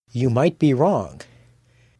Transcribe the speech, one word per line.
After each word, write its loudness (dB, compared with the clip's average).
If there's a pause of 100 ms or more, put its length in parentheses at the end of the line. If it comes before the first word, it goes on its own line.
(120)
you 0
might 0
be 4
wrong. -2 (760)